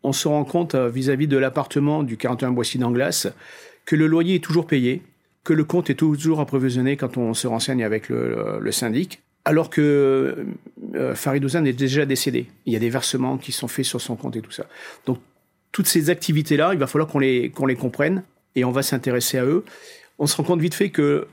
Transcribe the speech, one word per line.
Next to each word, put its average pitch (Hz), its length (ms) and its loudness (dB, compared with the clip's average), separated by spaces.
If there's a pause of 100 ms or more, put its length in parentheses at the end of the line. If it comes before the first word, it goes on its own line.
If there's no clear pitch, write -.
on 135 80 0
se - 160 -2
rend 147 160 2
compte, 170 300 -2
euh, 127 140 2
vis-à-vis 131 380 0
de 139 100 2
l'appartement 147 640 0
du 117 140 -4
quarante 123 260 -2
et 131 40 0
un 123 60 0
Boissy 120 260 -2
d'Anglas, 123 480 0 (600)
que 160 100 2
le 156 100 4
loyer 170 300 4
est 160 80 -2
toujours 160 220 0
payé, 131 360 0 (400)
que - 100 0
le 156 120 4
compte 175 260 0
est - 40 2
toujours 156 460 2
approvisionné 131 560 2
quand 127 200 -4
on 117 180 0
se 127 120 -4
renseigne 120 360 -2
avec 107 260 -2
le, 60 200 0
le, 53 320 -4
le 53 120 -2
syndic, 123 500 -2 (220)
alors 156 260 2
que, 135 760 2 (480)
euh, 127 200 -2
Farid 139 300 0
Ouzane 147 220 0
est 131 60 2
déjà 135 340 0
décédé. 123 400 0 (200)
Il 117 60 0
y 110 40 2
a - 20 -2
des 117 120 0
versements 131 480 -2
qui 123 140 -10
sont - 160 -8
faits 131 160 -4
sur - 160 -4
son 117 160 -8
compte 120 200 -8
et 107 40 -6
tout - 120 -16
ça. - 140 -12 (400)
Donc, 131 120 -2 (540)
toutes - 140 0
ces 156 220 2
activités-là, 156 640 2
il 175 60 0
va 135 80 2
falloir 156 240 0
qu'on 147 80 -2
les, 127 320 2
qu'on 135 160 -4
les 127 100 2
comprenne 147 460 -2 (320)
et 127 100 2
on 123 60 0
va 131 120 0
s'intéresser 127 560 -2
à 123 60 0
eux. 165 200 0 (540)
On 147 80 0
se - 100 -2
rend 156 80 -2
compte 175 160 2
vite 165 140 0
fait 202 160 0
que 147 420 2